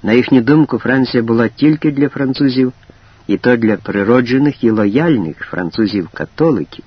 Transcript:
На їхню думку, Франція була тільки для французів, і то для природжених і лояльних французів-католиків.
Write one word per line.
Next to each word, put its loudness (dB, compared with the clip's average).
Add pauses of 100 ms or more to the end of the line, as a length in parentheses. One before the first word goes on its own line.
На 0
їхню 4
думку, 2
Франція 0
була 0
тільки 0
для -2
французів, 0 (540)
і -2
то 2
для 0
природжених 0
і 4
лояльних -2
французів-католиків. -4